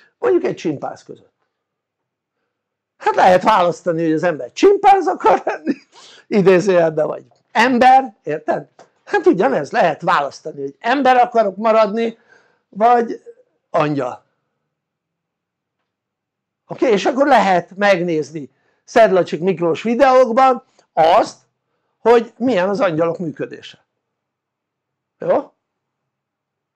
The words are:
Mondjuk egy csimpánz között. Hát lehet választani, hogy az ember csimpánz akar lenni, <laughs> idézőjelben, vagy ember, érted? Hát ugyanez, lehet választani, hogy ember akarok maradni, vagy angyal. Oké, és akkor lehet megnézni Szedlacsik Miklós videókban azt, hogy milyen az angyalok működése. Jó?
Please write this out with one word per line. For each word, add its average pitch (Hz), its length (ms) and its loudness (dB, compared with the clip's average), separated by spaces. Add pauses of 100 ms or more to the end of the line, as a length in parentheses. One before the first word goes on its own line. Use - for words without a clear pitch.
(180)
Mondjuk - 260 0
egy 170 120 -4
csimpánz - 480 -10
között. - 280 -20 (1700)
Hát - 140 -2
lehet 185 280 4
választani, 175 600 -2
hogy 160 100 0
az 156 100 -4
ember 143 280 -6
csimpánz 392 560 2
akar - 380 0
lenni, - 280 -6 (340)
<laughs> - 320 -4
idézőjelben, 170 680 2
vagy - 160 -10 (280)
ember, 247 640 2 (100)
érted? 151 440 -6 (380)
Hát 381 200 -4
ugyanez, 208 460 0
lehet 165 300 -2
választani, 151 600 -4
hogy 139 180 -10
ember 254 380 0
akarok 226 380 0
maradni, 220 640 -2 (520)
vagy 233 520 0 (480)
angyal. 143 540 -4 (2500)
Oké, 220 240 -2
és 196 140 0
akkor 277 220 0
lehet 190 480 0
megnézni 165 760 -2 (340)
Szedlacsik 185 560 2
Miklós 170 440 -4
videókban 254 800 2 (300)
azt, 180 440 2 (640)
hogy 233 380 2
milyen 202 320 0
az 202 100 -4
angyalok 170 380 -2
működése. - 680 -12 (1300)
Jó? 185 340 -4 (1200)